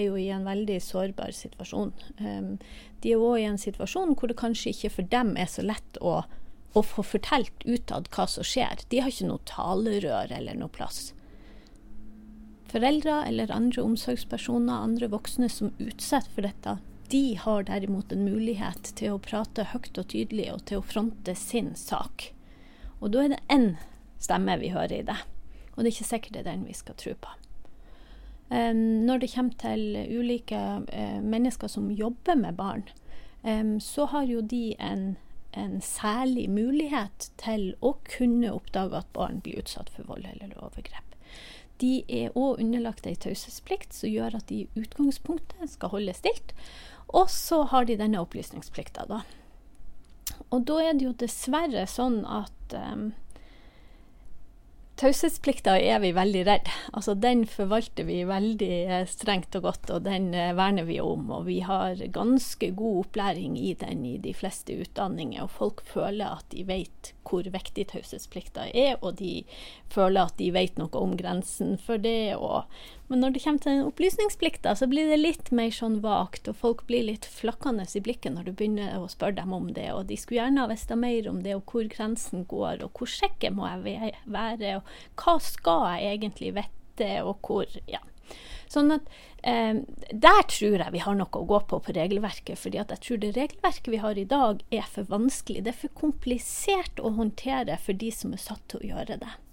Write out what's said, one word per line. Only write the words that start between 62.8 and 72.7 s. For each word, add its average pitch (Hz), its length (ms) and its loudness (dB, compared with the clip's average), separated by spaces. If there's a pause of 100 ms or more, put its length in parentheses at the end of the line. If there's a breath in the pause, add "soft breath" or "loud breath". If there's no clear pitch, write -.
opplæring 180 520 -2
i 185 160 0
den 160 320 -4
i 123 120 -4
de 180 160 -4
fleste - 420 -6
utdanninger, 160 640 -4
og - 100 -4
folk - 340 -2
føler 202 400 -2
at - 240 -8
de - 140 -6
vet - 500 -6 (160)
hvor 180 160 0
viktig 190 460 -4
taushetsplikten - 800 -10
er, 240 280 6
og 185 160 -4
de 180 280 -4 (440 loud breath)
føler 190 360 6
at - 120 -2
de 185 140 2
vet 185 260 2
noe 160 220 -2
om 185 180 2
grensen 180 640 0
for 220 220 -2
det. 220 360 2
Og... - 280 0 (440 loud breath)